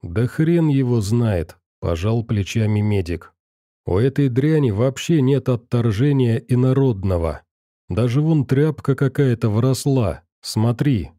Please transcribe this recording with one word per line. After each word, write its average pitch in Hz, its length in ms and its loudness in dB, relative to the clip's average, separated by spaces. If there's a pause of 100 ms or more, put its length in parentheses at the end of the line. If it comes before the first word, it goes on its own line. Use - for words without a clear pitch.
"Да 98 260 -2
хрен 160 400 0
его 131 340 2
знает", 104 560 0 (220)
пожал 95 440 -2
плечами 107 560 -2
медик. 95 540 -4 (520)
"У 90 120 0
этой 135 320 0
дряни 143 420 0
вообще 131 500 0
нет 131 280 0
отторжения 120 880 0
инородного. 104 1040 0 (460)
Даже 117 340 0
вон 156 240 2
тряпка 143 500 0
какая-то 123 540 0
вросла, 120 760 0 (180)
смотри". 113 760 -2